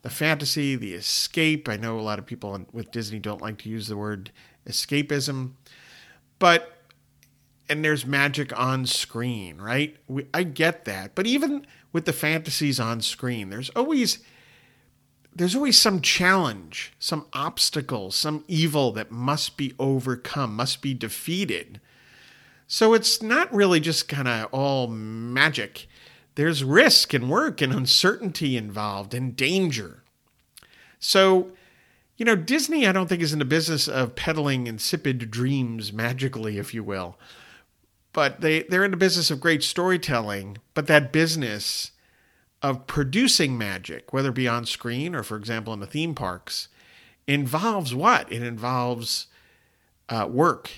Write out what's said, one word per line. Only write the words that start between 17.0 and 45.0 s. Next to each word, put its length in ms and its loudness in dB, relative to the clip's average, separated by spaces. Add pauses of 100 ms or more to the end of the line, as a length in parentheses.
obstacle, 800 -2
some 360 -2
evil 460 2
that 180 -6
must 460 -4
be 220 -6
overcome, 760 -2
must 260 -2
be 120 -4
defeated. 840 -6 (880)
So 260 6
it's 280 2
not 320 2
really 260 6
just 300 -2
kinda 420 -2
all 360 2
magic. 1000 -2 (460)
There's 300 0
risk 500 6
and 160 0
work 320 0
and 100 2
uncertainty 840 2
involved 560 -6
and 220 -4
danger. 680 0 (960)
So, 520 4 (680)
you 80 -2
know, 100 6
Disney, 500 2
I 60 6
don't 160 2
think, 140 0
is 100 2
in 80 0
the 60 2
business 420 2
of 280 -2
peddling 520 -2
insipid 640 -2
dreams 600 0
magically, 640 -2
if 160 -6
you 100 -6
will. 340 -6 (920)
But 300 0
they, 220 2
they're 200 2
in 80 2
the 60 -2
business 340 2
of 80 -2
great 240 2
storytelling, 920 -2 (160)
but 140 -2
that 260 6
business 760 0 (720)
of 260 -2
producing 720 2
magic, 540 -8
whether 160 0
it 80 -2
be 100 0
on 200 0
screen 500 -4